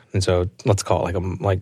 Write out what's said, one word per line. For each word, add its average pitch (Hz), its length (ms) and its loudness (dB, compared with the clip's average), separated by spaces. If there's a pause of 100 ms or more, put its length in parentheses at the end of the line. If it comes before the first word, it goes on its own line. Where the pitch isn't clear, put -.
(140)
And 98 100 0
so 90 260 2 (160)
let's 101 180 2
call 90 180 0
it 87 120 -2
like - 20 -4
a, 92 280 -4
like 95 180 0